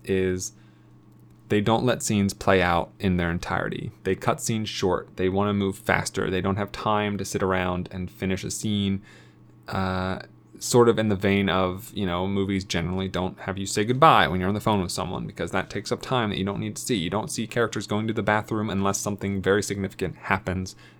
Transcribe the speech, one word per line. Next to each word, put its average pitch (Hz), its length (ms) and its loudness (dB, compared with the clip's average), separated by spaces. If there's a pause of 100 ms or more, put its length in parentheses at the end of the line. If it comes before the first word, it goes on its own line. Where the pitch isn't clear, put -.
is 92 480 0 (1000)
they 107 100 4
don't 113 240 4
let 120 180 2
scenes 101 300 2
play 95 300 4
out 87 360 2
in 90 200 2
their 85 120 0
entirety. - 640 -4 (120)
They - 100 2
cut - 260 -2
scenes 110 300 -2
short. - 460 -2
They 92 120 0
wanna 101 240 2
move 98 240 0
faster. 98 540 0
They 92 100 0
don't 95 160 0
have 101 160 -6
time 104 460 -2
to 98 80 -6
sit 101 160 -4
around 92 500 0
and 90 180 -8
finish 95 320 -2
a - 80 -6
scene, 101 520 -2 (640)
uh, 92 520 -2 (380)
sort 120 300 6
of 110 100 4
in 110 120 0
the 101 40 2
vein 98 360 2
of, 92 440 0
you 101 120 -2
know, 90 200 -2
movies 98 380 0
generally 95 420 -2
don't 92 340 -4
have 95 180 -6
you 98 80 -6
say 107 180 0
goodbye 123 440 6
when 90 120 0
you're 92 80 0
on 101 60 0
the 104 60 -2
phone 104 200 2
with 87 120 -4
someone, 90 340 -6
because 85 240 -6
that 95 180 -2
takes - 240 -6
up - 80 -4
time 117 300 -2
that - 80 -2
you 95 60 -2
don't 101 160 -2
need 107 160 -6
to - 60 -10
see. 127 140 0
You 87 140 0
don't 104 200 -4
see 113 160 -4
characters 110 400 -2
going 107 200 -2
to 110 80 -2
the 110 80 -2
bathroom 107 480 0
unless 98 280 0
something 98 440 -4
very 98 200 4
significant 95 540 -4
happens 92 580 -2 (260)